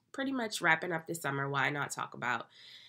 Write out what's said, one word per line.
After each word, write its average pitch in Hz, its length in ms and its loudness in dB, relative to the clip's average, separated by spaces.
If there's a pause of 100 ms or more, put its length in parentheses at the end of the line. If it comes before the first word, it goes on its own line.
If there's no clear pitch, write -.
(120)
pretty 269 200 -4
much 233 300 -2
wrapping 170 300 4
up 165 140 -2
this 165 140 -4
summer. 139 300 0
Why 135 180 4
not 143 220 -2
talk - 240 -6
about 120 320 -2 (420)